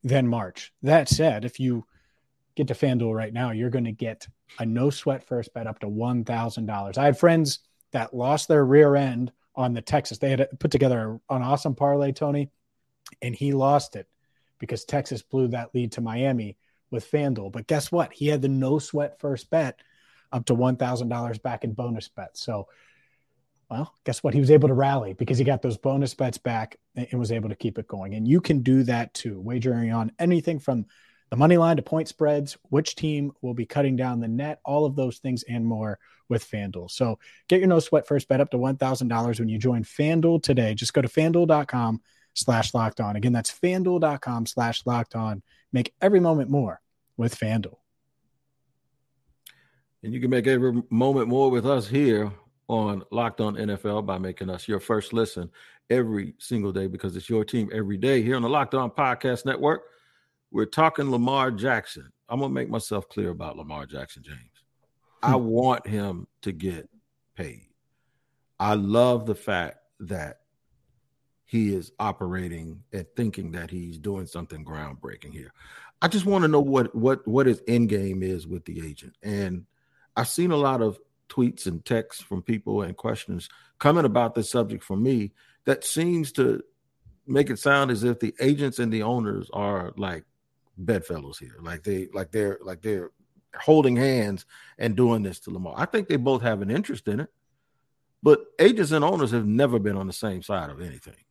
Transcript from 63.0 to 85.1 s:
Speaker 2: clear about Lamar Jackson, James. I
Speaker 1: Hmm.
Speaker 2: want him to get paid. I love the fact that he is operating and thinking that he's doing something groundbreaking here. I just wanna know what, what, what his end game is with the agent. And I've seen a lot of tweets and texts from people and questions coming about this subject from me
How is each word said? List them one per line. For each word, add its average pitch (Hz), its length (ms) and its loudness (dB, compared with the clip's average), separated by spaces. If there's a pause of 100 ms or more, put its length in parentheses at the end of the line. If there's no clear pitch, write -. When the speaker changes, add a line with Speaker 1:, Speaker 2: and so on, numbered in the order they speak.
Speaker 2:
clear 95 220 -4
about 82 260 -10
Lamar 73 280 -12
Jackson, 67 380 -14
James. 71 160 -20 (840)
I 131 120 2
Speaker 1:
Hmm. 123 120 2
Speaker 2:
want 117 420 0
him 101 400 -6 (160)
to 98 100 -6
get 85 360 -8 (460)
paid. 87 320 -14 (920)
I 107 180 2
love 113 500 2
the 107 100 -2
fact 90 440 -4 (200)
that 85 400 -10 (1040)
he 107 300 0
is 90 260 -6
operating 90 840 -6 (100)
and 92 120 -10 (120)
thinking 98 340 -4
that 85 200 -10
he's 87 260 -10
doing 95 280 -8
something 80 380 -14
groundbreaking 71 680 -14
here. 71 180 -18 (500)
I 175 60 2
just 185 180 0
wanna 190 220 4
know 151 140 6
what, 135 340 2
what, 127 320 2
what 131 180 4
his 117 220 2
end 117 220 4
game 98 340 -2
is 90 240 -4
with 85 160 -10
the 82 240 -12
agent. 71 360 -18
And 98 420 -4 (500)
I've 123 140 -2
seen 180 220 0
a 151 60 2
lot 135 240 2
of 107 160 0 (300)
tweets - 400 -2
and 85 160 -6
texts - 400 -4
from 98 180 -8
people 104 420 -4
and 95 120 -8
questions 104 540 -8 (300)
coming 156 260 4
about 117 280 2
this 110 160 -2
subject 110 320 -2
from 98 220 -4
me 120 300 0 (320)